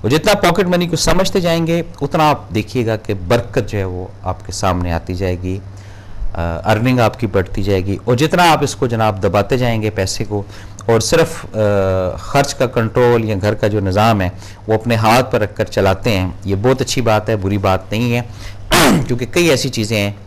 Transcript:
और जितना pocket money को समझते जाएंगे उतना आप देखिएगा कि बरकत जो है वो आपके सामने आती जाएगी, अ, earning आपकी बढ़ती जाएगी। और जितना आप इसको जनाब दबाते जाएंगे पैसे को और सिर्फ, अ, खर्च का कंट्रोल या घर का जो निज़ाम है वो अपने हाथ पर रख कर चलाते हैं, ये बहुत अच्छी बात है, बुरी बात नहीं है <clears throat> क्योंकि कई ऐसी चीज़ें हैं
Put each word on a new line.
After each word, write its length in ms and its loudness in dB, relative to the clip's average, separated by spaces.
और 60 2
जितना 240 4
pocket 320 2
money 200 2
को 100 -2
समझते 440 2
जाएंगे 440 0
उतना 220 2
आप 280 2
देखिएगा 440 0
कि 180 -6
बरकत 480 0
जो 160 -4
है 60 0
वो 260 -6
आपके 280 -6
सामने 400 0
आती 220 -4
जाएगी, 460 -4
अ, 300 -4
earning 360 2
आपकी 260 2
बढ़ती 360 0
जाएगी। 360 0
और 80 4
जितना 280 4
आप 180 4
इसको 260 -2
जनाब 320 0
दबाते 380 0
जाएंगे 320 0
पैसे 340 -4
को 200 -6
और 100 4
सिर्फ, 440 0
अ, 40 -14
खर्च 200 2
का 140 0
कंट्रोल 580 2
या 120 -2
घर 180 0
का 140 0
जो 120 0
निज़ाम 420 2
है 100 -2
वो 60 4
अपने 220 0
हाथ 260 4
पर 180 0
रख 160 -4
कर 80 0
चलाते 460 0
हैं, 360 -2
ये 80 0
बहुत 260 2
अच्छी 200 -2
बात 300 2
है, 60 2
बुरी 220 -2
बात 340 0
नहीं 200 0
है 160 -2
<clears throat> 320 4
क्योंकि 220 -2
कई 220 2
ऐसी 200 2
चीज़ें 300 -2
हैं 180 -2